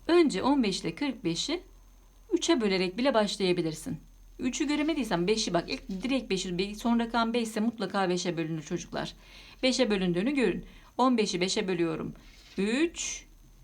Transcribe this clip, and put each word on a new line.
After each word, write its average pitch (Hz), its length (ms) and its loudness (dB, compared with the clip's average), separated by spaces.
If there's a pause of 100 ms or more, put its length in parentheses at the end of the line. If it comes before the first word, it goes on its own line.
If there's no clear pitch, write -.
önce 311 360 4
on 269 200 4
beş 185 180 0
ile 165 140 -4
kırk 269 280 -4
beşi 180 380 -2 (720)
üçe 330 280 2
bölerek 190 360 2
bile 262 160 2
başlayabilirsin. 175 840 0 (420)
Üçü 262 280 -2
göremediysen 285 600 0
beşi 214 260 0
bak, 170 160 0
ilk 196 340 -8
direkt 254 260 -2
beşi, 185 280 -2
bir 202 180 -4
son 233 240 0
rakam 226 340 0
beş 233 140 0
ise 220 120 -4
mutlaka 196 500 0
beşe 175 280 -2
bölünür 160 260 -4
çocuklar. - 500 -6 (500)
Beşe 247 260 2
bölündüğünü 185 420 0
görün. 240 340 0 (320)
On 247 200 4
beşi 196 240 0
beşe 190 260 0
bölüyorum 170 460 -2 (440)
üç, 254 680 -2 (380)